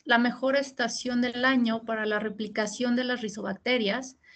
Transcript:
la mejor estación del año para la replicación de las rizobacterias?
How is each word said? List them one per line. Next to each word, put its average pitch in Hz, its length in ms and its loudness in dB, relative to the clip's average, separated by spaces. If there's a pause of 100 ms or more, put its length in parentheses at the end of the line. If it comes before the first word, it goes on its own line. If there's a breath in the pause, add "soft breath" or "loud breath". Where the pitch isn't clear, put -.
la 233 120 4
mejor 247 380 2
estación 247 680 -2
del 247 220 0
año 233 400 4
para 220 220 -2
la 214 140 0
replicación 214 760 -2
de 247 80 0
las 247 180 -2
rizobacterias? 220 960 -2 (180 loud breath)